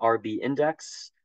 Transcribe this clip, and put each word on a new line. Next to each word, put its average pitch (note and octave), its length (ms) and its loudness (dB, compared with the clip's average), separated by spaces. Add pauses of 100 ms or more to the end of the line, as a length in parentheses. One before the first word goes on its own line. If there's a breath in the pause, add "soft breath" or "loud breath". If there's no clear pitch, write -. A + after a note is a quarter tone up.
R A2+ 180 4
B G#2+ 240 -4
index. D3 720 -2 (120)